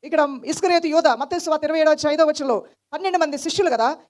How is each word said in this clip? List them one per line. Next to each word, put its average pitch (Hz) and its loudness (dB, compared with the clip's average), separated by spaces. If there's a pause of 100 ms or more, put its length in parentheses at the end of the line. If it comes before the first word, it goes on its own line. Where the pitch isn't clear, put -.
ఇక్కడ 277 -2
ఇస్కరియోతు 339 0
యూదా, 311 2
మత్తయి 277 -4
సువార్త 311 -2
ఇరవై 320 0
ఏడవ 311 4
అధ్యాయం 302 0
ఐదవ 311 4
వచనంలో 277 -2 (280)
పన్నెండు 359 -2
మంది 294 -2
శిష్యులు 330 -2
కదా, 247 0 (140)